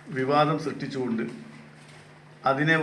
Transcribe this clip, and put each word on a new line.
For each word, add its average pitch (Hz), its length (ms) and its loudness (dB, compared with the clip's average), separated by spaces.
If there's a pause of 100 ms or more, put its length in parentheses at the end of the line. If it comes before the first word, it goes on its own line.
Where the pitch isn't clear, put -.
(180)
വിവാദം 147 460 2
സൃഷ്ടിച്ചുകൊണ്ട് 123 600 -4 (1300)
അതിനെ 151 300 2